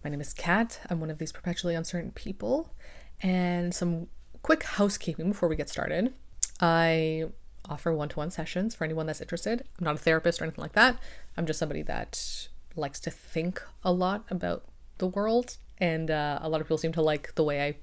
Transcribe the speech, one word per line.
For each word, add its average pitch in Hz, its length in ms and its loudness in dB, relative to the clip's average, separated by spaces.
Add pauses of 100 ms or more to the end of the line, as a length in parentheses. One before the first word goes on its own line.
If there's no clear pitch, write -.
My 147 80 -6
name 147 120 -4
is - 120 -2
Kat. 214 460 2 (100)
I'm 165 120 0
one 160 80 -4
of 151 80 -6
these 160 160 -4
perpetually 170 420 -2
uncertain 165 360 -4
people. 233 640 -2 (480)
And 180 540 2
some 165 320 0 (340)
quick 320 220 4
housekeeping 185 680 0
before 180 180 2
we 156 80 0
get 147 100 -2
started. 196 460 0 (480)
I 160 640 4 (420)
offer 156 260 -2
one-to-one 151 380 -2
sessions 185 420 -2
for 165 120 -2
anyone 160 220 -2
that's 156 120 -4
interested. 214 460 -2 (120)
I'm 180 60 -2
not 165 120 2
a 147 40 -6
therapist 165 420 4
or 160 40 0
anything 151 180 -6
like 151 100 -8
that. 240 240 8 (380)
I'm 175 100 0
just 156 140 0
somebody 151 240 0
that - 640 -2 (300)
likes 143 240 -4
to 160 100 -4
think - 500 -2 (220)
a 185 80 4
lot 185 400 2
about 170 320 -2 (360)
the 185 80 2
world, 226 500 2 (220)
and, 165 300 2
uh, 147 320 2
a 160 60 -2
lot 156 140 2
of 156 60 -4
people 160 100 4
seem 160 160 0
to 165 80 2
like 151 340 2
the 160 80 4
way 143 240 2
I 147 160 -2